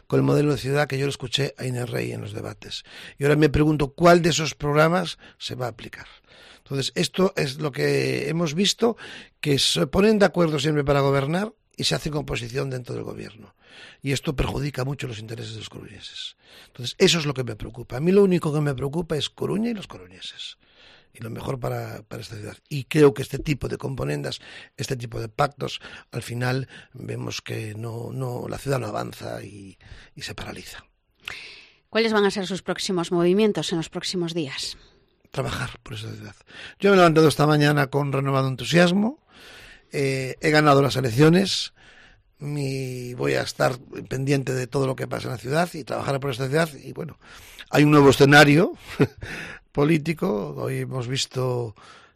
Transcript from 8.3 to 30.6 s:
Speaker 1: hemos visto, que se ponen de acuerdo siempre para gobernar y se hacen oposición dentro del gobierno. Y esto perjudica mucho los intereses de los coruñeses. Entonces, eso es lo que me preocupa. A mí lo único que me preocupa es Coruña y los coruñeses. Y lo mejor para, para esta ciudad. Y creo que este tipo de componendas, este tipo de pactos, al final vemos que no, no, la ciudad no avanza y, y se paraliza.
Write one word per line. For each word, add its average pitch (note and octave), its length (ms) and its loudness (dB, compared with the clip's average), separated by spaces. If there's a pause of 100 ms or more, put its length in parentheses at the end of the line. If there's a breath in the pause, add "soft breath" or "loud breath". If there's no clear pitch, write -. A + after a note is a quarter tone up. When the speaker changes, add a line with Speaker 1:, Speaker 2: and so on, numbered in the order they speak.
Speaker 1:
hemos D#3+ 240 -2
visto, G#3 420 0 (460 loud breath)
que C#3+ 160 2
se E3 300 0
ponen G#3 300 4
de G3 60 4
acuerdo E3 340 2
siempre D3 260 0
para C#3+ 160 2
gobernar C#3 520 0 (240)
y - 80 -4
se D#3+ 100 0
hacen D3+ 200 -6
oposición C3+ 560 -6
dentro B2 240 -8
del - 100 -8
gobierno. - 500 -14 (460 loud breath)
Y C#3 120 -4
esto C3+ 240 -4
perjudica C3 480 -4
mucho C3+ 240 -6
los A2 100 -12
intereses A2+ 360 -12
de A2 40 -14
los G#2 100 -14
coruñeses. - 680 -16 (320 loud breath)
Entonces, - 300 -10
eso F3 200 4
es D3 80 -4
lo C#3+ 80 -2
que B2+ 100 -4
me A2 120 -8
preocupa. A2+ 400 -12
A C3 40 -4
mí F3 120 2
lo G3+ 100 8
único F3+ 320 2
que D#3 60 0
me D3 140 0
preocupa D3+ 420 -4
es C#3 120 -4
Coruña A3 420 -4
y A#3 40 -4
los G3 140 -12
coruñeses. - 720 -18 (540 soft breath)
Y - 100 -20
lo A2+ 80 -10
mejor A#2+ 280 -8
para, A#2 440 -8
para - 200 -14
esta A2 140 -16
ciudad. G#2 200 -14 (120)
Y C#3 160 -6
creo D3 280 6
que C#3 100 -6
este C3 160 -8
tipo C3+ 300 -4
de C#3 80 -8
componendas, C#3+ 640 -8 (360 loud breath)
este - 200 -6
tipo A#2 240 -10
de A2+ 80 -8
pactos, C#3 520 -4 (320 loud breath)
al A#2+ 100 -8
final B2+ 460 -4 (240 loud breath)
vemos A#2+ 500 -10
que A2+ 320 -10
no, A2+ 380 -10
no, B2 360 -6
la G#2+ 100 -2
ciudad C3+ 200 0
no A#2 80 -6
avanza A2+ 560 -8
y, G2 360 -16 (360 loud breath)
y C#3 80 -18
se - 120 -10
paraliza. - 500 -14 (1080 loud breath)